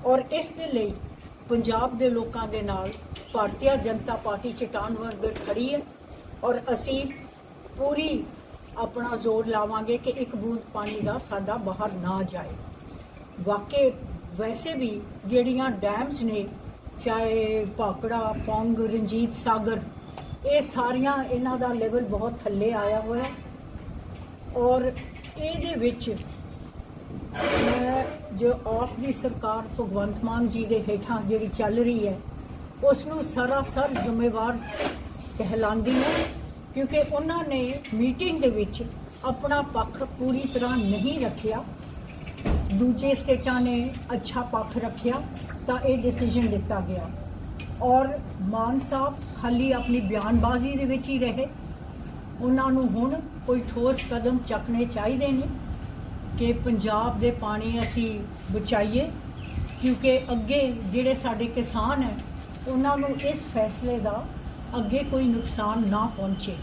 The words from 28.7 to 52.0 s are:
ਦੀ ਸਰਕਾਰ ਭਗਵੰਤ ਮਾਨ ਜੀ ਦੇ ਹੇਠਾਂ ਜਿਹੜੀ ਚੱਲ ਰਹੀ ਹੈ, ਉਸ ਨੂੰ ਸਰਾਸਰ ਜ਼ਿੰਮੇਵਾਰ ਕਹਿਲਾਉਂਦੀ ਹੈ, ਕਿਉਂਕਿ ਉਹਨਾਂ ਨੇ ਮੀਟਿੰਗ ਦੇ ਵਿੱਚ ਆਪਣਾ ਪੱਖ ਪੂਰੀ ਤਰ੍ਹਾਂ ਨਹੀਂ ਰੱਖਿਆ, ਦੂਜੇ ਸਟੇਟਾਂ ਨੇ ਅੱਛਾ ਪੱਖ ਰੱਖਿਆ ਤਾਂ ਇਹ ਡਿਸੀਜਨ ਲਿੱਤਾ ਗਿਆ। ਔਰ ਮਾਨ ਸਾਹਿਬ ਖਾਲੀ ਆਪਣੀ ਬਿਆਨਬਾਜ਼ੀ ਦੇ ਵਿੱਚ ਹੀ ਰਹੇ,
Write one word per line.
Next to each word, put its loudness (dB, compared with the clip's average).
ਦੀ -2
ਸਰਕਾਰ -2
ਭਗਵੰਤ 0
ਮਾਨ 2
ਜੀ -2
ਦੇ 4
ਹੇਠਾਂ 0
ਜਿਹੜੀ 2
ਚੱਲ 2
ਰਹੀ 2
ਹੈ, -2
ਉਸ 6
ਨੂੰ -4
ਸਰਾਸਰ 0
ਜ਼ਿੰਮੇਵਾਰ 2
ਕਹਿਲਾਉਂਦੀ 2
ਹੈ, 2
ਕਿਉਂਕਿ 2
ਉਹਨਾਂ 0
ਨੇ 0
ਮੀਟਿੰਗ 2
ਦੇ 6
ਵਿੱਚ 0
ਆਪਣਾ 2
ਪੱਖ -4
ਪੂਰੀ 0
ਤਰ੍ਹਾਂ 2
ਨਹੀਂ 2
ਰੱਖਿਆ, -2
ਦੂਜੇ 4
ਸਟੇਟਾਂ 2
ਨੇ 2
ਅੱਛਾ -4
ਪੱਖ -2
ਰੱਖਿਆ -2
ਤਾਂ 0
ਇਹ 4
ਡਿਸੀਜਨ 2
ਲਿੱਤਾ 0
ਗਿਆ। -4
ਔਰ 6
ਮਾਨ 2
ਸਾਹਿਬ 0
ਖਾਲੀ 4
ਆਪਣੀ 4
ਬਿਆਨਬਾਜ਼ੀ 4
ਦੇ 2
ਵਿੱਚ 0
ਹੀ 2
ਰਹੇ, 2